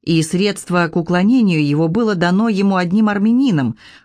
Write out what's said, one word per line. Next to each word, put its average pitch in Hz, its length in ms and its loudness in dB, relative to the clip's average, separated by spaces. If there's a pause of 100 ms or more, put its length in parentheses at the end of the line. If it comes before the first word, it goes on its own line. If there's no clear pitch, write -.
и 165 220 0
средство 180 640 -2
к 165 80 -6
уклонению 180 680 2
его 151 240 0
было 214 260 -2
дано 180 320 0
ему 196 300 0
одним 196 320 0
армянином, 202 680 0 (280)